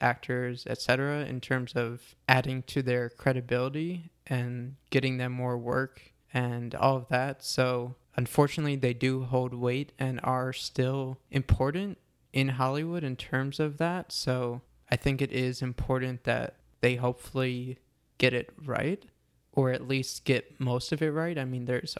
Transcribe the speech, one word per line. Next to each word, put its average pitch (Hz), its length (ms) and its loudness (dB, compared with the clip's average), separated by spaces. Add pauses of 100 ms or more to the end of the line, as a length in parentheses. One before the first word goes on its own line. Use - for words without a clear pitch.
actors, 123 640 0
et - 140 -4
cetera, 143 440 -2
in 127 140 -6
terms 127 340 -2
of 120 420 -4 (120)
adding 131 360 4
to - 180 -2
their 123 280 0
credibility 135 1000 -2 (180)
and 123 480 -4 (140)
getting 131 280 2
them 127 140 -2
more 123 260 -2
work 123 440 -2 (320)
and 120 420 -2
all 135 220 4
of 120 120 -8
that. 131 360 0
So 127 500 0 (220)
unfortunately, 143 580 2
they 127 180 0
do 131 300 0
hold 127 300 0
weight 123 460 -2
and 131 240 -2
are 127 280 0
still 131 680 -2 (100)
important 147 680 2 (360)
in 135 160 4
Hollywood 147 560 0
in 131 100 -4
terms 135 440 -2
of 147 180 0
that. 170 340 -2
So 127 500 -2 (280)
I 123 80 2
think 135 240 0
it 131 100 -2
is 127 300 -2
important 127 640 -2
that 120 300 0 (260)
they 123 140 6
hopefully 127 840 -2 (380)
get 127 160 6
it 123 160 -2 (160)
right, 139 400 -2 (480)
or 131 180 4
at 123 160 -4
least 131 380 -2
get - 340 2
most 127 320 0
of 156 100 0
it 156 100 2
right. 160 260 -2
I 131 80 -2
mean, 127 200 -4
there's 123 340 -2